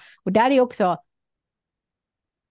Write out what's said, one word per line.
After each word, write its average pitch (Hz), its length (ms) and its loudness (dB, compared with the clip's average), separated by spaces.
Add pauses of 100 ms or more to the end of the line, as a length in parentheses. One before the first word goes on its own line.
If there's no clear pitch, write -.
(240)
Och 185 80 -6
där 226 180 2
är 269 100 2
också, 214 360 -2 (1500)